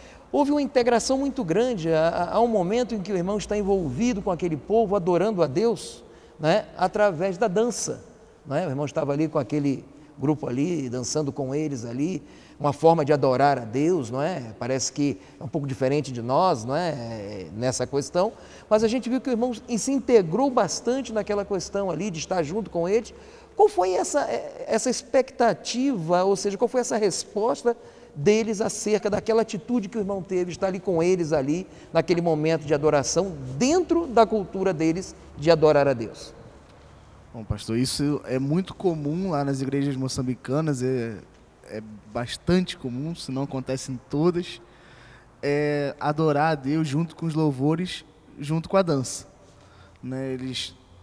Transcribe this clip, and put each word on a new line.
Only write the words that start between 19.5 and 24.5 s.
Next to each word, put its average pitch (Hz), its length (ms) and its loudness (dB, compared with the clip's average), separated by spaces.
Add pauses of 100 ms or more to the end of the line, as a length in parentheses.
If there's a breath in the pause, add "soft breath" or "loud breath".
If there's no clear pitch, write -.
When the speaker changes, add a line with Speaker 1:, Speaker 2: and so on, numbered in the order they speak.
Speaker 1:
se - 380 -4
integrou 247 580 4
bastante 240 640 0
naquela 208 320 -2
questão 196 440 -4
ali, 180 220 -4
de 160 80 -8
estar 180 240 -2
junto 180 260 -6
com 170 180 -2
eles. 214 260 0 (420 loud breath)
Qual 415 140 6
foi 370 240 2
essa, 302 280 0 (460)